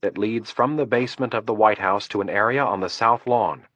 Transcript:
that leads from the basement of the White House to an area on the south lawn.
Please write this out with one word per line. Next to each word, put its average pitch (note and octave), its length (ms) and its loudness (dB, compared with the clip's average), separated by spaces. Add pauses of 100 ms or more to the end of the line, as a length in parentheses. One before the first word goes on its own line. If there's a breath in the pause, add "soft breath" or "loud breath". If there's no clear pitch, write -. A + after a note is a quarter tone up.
that - 180 -4
leads A2 320 -2
from C3+ 240 0
the D3+ 100 0
basement B2 480 -2
of A2 140 -4
the A#2 80 -2
White G#2+ 240 4
House G2 300 0
to G2+ 120 -2
an G2 80 -4
area A2 340 2
on G2+ 180 0
the F#2 80 -4
south A#2 360 0
lawn. G2 400 0 (100)